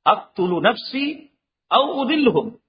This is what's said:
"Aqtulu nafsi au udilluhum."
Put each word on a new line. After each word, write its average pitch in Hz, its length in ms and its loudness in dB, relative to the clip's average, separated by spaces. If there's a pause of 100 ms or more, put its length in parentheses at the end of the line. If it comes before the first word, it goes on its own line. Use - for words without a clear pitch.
"Aqtulu 180 640 -2
nafsi 277 640 -4 (400)
au 269 400 0
udilluhum." 247 480 0 (120)